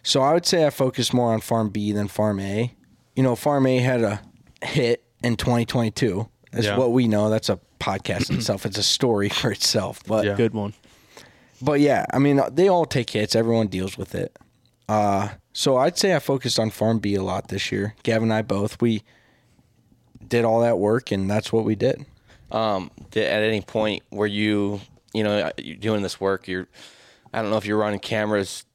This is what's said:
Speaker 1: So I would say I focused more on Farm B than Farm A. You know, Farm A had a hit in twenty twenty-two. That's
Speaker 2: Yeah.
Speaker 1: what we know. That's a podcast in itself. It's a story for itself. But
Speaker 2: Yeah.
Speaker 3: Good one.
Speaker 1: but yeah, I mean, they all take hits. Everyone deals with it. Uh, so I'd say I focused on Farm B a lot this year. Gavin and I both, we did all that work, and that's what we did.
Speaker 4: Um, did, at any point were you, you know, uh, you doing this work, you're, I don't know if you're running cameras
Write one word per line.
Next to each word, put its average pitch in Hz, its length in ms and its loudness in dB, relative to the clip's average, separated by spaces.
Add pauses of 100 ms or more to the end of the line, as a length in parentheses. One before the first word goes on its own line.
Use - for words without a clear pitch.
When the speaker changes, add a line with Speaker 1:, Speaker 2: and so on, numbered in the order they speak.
Speaker 1:
So - 220 0
I 143 100 4
would 175 140 2
say 170 180 4
I 143 60 2
focused 131 420 0
more 123 180 4
on 110 80 2
Farm 110 300 0
B 104 220 -2
than 104 160 -2
Farm 104 320 0
A. 104 340 -2 (420)
You 131 60 2
know, 131 140 4
Farm 139 320 2
A 131 100 4
had 123 240 2
a 104 180 0 (440)
hit 120 400 0 (180)
in 120 160 0
twenty 120 280 0
twenty-two. 113 600 -2 (240)
That's 113 140 0
Speaker 2:
Yeah. 101 120 2
Speaker 1:
what 127 140 4
we 123 160 4
know. 107 220 2
That's 110 200 0
a 101 100 0 (200)
podcast 98 520 -4
in 135 60 0
itself. 113 280 -4
It's 101 140 -4
a 104 40 -2
story 104 460 2
for - 220 -2
itself. - 560 -2
But 107 180 0
Speaker 2:
Yeah. 101 80 0
Speaker 3:
Good 104 220 0
one. 104 180 -4 (880)
Speaker 1:
but 143 180 2
yeah, 143 320 4
I - 80 0
mean, 139 220 4 (100)
they 170 160 4
all 180 160 4
take 135 280 -4
hits. 107 260 0
Everyone 113 300 2
deals 95 300 -6
with - 180 -10
it. - 220 -8 (520)
Uh, 104 400 2 (240)
so 135 240 2
I'd 156 200 2
say 190 160 2
I 156 60 2
focused 131 400 -2
on 110 120 0
Farm 113 280 0
B 101 160 0
a 95 80 -2
lot 92 240 -6
this - 240 -6
year. 101 320 -4
Gavin 113 200 2
and 113 100 2
I 110 80 2
both, 104 400 -2
we 113 200 2 (1300)
did 117 180 2
all 113 160 4
that 117 160 2
work, 107 340 0
and 98 180 -2
that's - 220 -2
what 110 120 2
we 107 120 0
did. 117 300 -2 (460)
Speaker 4:
Um, 107 400 -2 (200)
did, 110 160 0
at 104 160 0
any 110 180 0
point 107 500 -4
were 104 160 -2
you, 104 540 0 (320)
you 110 100 0
know, 104 160 0
uh, 80 180 -2
you - 180 -14
doing 104 280 -2
this 92 160 -8
work, 98 280 -2
you're, 92 200 -6 (640)
I 113 80 -4
don't 107 100 -4
know 110 60 2
if 101 80 -2
you're 104 120 0
running 104 220 0
cameras 107 760 -2